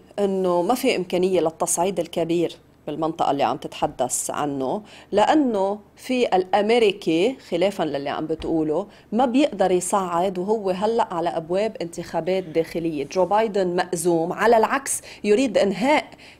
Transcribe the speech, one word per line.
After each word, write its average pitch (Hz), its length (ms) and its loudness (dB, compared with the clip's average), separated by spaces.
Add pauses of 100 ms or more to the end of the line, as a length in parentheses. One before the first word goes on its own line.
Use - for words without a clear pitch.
(200)
إنه 185 420 2
ما 220 140 2
في 254 200 0
إمكانية 180 460 0
للتصعيد 175 580 0
الكبير 165 560 -2 (380)
المنطقة 160 380 -2
اللي 139 120 0
عم 120 140 0
تتحدث - 720 -4
عنه، 139 540 -4 (280)
لأنه 208 680 2 (160)
في 247 400 -2
الأمريكي 202 1040 2 (120)
خلافا 190 340 0
للي 139 260 -4
عم 127 180 -4
بتقوله 160 600 -2 (240)
ما 240 140 2
بيقدر 220 460 2
يصعد 180 640 0
وهو 196 320 -2
هلأ 214 440 0
على 170 160 -2
أبواب 180 520 -2
انتخابات 175 640 -4
داخلية. 160 600 -2
جو 185 200 0
بايدن 196 500 2
مأزوم، 175 580 0
على 226 240 4
العكس 220 440 0 (220)
يريد 208 340 2
إنهاء 202 480 2 (340)